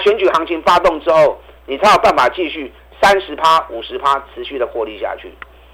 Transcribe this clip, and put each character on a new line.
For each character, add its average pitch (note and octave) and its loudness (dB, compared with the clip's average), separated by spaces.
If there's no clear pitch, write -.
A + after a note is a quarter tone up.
选 G#3 4
举 F#3+ 0
行 D#3+ -2
情 E3 -6
发 F3+ 4
动 E3+ 0
之 E3+ -4
后， D#3 4
你 C3+ -8
才 G3 2
有 F3 4
办 G3+ 2
法 C3+ 2
继 D#3+ -4
续 C#3 -12
三 G3 4
十 D3+ -14
趴、 D#3+ 2
五 A#2 -10
十 B2 -12
趴 C#3 0
持 B2 -14
续 C3+ -12
的 A#2+ -2
获 A#2 -6
利 G#2+ -10
下 F#2+ -6
去。 F2+ -20